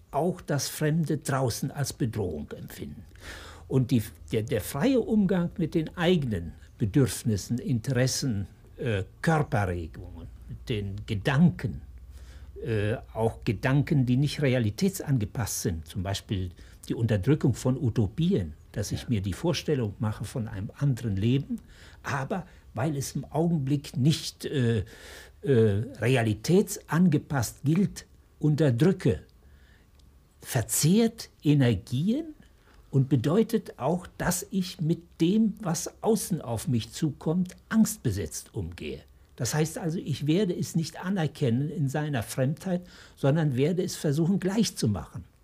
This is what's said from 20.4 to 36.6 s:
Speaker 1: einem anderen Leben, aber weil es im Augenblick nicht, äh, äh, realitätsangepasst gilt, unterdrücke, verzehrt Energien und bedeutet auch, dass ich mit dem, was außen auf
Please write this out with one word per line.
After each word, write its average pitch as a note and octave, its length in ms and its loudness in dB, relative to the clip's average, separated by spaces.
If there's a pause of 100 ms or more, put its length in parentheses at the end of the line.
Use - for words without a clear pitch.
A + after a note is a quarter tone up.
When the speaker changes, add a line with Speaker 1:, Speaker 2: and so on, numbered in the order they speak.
Speaker 1:
einem G#2 300 -8
anderen A#2 400 0
Leben, A#2+ 420 0 (440)
aber G3+ 440 -4 (280)
weil C#3+ 240 -2
es - 160 -6
im C#3 120 -4
Augenblick D3 680 0
nicht, - 480 0
äh, A#2 400 2 (560)
äh, D#3 120 2 (480)
realitätsangepasst C#3 1600 2
gilt, E3+ 400 2 (360)
unterdrücke, D3+ 800 4 (1200)
verzehrt G3 880 2 (140)
Energien D3 920 2 (560)
und C3+ 180 4
bedeutet F3+ 720 2
auch, D#3+ 280 -2 (100)
dass - 360 -2
ich F#3+ 280 -4
mit D#3+ 220 0 (180)
dem, G#3 400 4
was - 320 -4 (100)
außen G3 380 0
auf A#2 280 -4